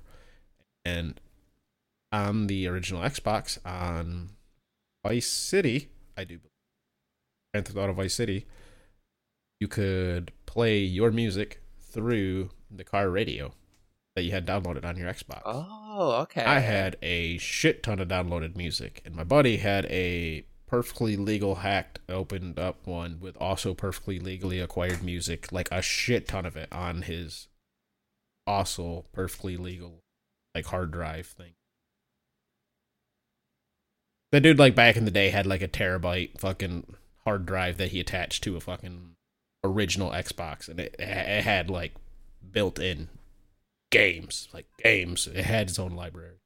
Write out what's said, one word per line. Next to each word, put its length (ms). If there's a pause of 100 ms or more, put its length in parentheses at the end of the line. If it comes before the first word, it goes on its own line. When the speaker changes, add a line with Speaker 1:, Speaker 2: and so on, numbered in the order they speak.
(840)
Speaker 1:
And 340 (920)
on 360
the 200
original 360
Xbox, 640
on 640 (760)
Vice 240
City, 600 (280)
I 60
do 160
believe, 120 (1000)
Grand 140
Theft 100
Auto 160
Vice 220
City, 300 (1120)
you 80
could 640 (160)
play 320
your 320
music 500 (180)
through 680 (220)
the 140
car 240
radio 440 (600)
that 80
you 80
had 160
downloaded 380
on 120
your 140
Xbox. 340
Speaker 2:
Oh, 760
okay. 220
Speaker 1:
I 160
had 440
a 340
shit 460
ton 160
of 80
downloaded 480
music, 500
and 100
my 80
buddy 340
had 280
a 600 (220)
perfectly 500
legal 380
hacked, 440 (100)
opened 480
up 300
one 320
with 180
also 360
perfectly 460
legally 400
acquired 440
music, 480
like, 180
a 120
shit 480
ton 160
of 100
it 160
on 320
his 440 (1000)
also 640
perfectly 460
legal, 440 (540)
like, 120
hard 240
drive 360
thing. 260 (2750)
The 80
dude, 200
like, 160
back 200
in 100
the 60
day 180
had, 160
like, 160
a 60
terabyte 720
fucking 560 (300)
hard 200
drive 320
that 120
he 100
attached 440
to 120
a 60
fucking 540 (480)
original 480
Xbox, 580
and 100
it, 180
it 460
had, 260
like, 240 (580)
built-in 580 (800)
games, 640
like, 140 (140)
games. 460
It 180
had 240
its 100
own 120
library. 540